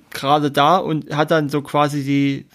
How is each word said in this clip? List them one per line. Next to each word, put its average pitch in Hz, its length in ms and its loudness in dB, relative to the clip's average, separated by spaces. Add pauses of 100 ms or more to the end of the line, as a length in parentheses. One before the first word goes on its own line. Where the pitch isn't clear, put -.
(120)
gerade 147 400 0
da 151 260 4
und 156 380 -4
hat 156 160 0
dann 156 180 2
so 147 120 -2
quasi 147 420 -2
die, 139 520 -2